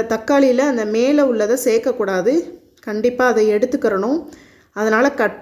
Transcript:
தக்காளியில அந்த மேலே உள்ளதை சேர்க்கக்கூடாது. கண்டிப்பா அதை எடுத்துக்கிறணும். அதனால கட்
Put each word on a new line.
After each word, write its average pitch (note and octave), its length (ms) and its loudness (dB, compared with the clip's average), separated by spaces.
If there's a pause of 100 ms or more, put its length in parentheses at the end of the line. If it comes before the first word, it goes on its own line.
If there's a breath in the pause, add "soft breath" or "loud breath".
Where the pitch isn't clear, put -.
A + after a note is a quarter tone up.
(120)
தக்காளியில C4 600 2
அந்த A#3 120 -2 (120)
மேலே C4+ 340 2
உள்ளதை A3 260 0 (120)
சேர்க்கக்கூடாது. A3 680 0 (540)
கண்டிப்பா A#3+ 440 -2
அதை G#3+ 140 2 (100)
எடுத்துக்கிறணும். A3+ 640 -2 (600 loud breath)
அதனால A3 260 2 (160)
கட் G#3 200 -2